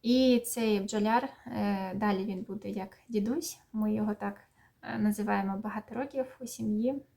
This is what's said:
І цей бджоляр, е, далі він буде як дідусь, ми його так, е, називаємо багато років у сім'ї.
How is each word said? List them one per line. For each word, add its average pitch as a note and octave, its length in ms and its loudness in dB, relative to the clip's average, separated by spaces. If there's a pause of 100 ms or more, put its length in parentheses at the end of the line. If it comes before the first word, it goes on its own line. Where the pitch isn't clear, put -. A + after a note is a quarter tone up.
І B3 440 6
цей G#3+ 340 2
бджоляр, A3 480 2 (180)
е, G3+ 480 -2
далі G3+ 300 2
він G3 180 -4
буде G3 280 -8
як F#3+ 280 -8 (100)
дідусь, A3+ 500 -2 (140)
ми G#3+ 220 0
його G#3+ 200 -2
так, G3+ 260 -8 (420)
е, A3+ 160 -8
називаємо G#3 600 0
багато G#3+ 360 -8
років C4 320 -4 (140)
у B3 60 -10
сім'ї. A3+ 560 -2 (140)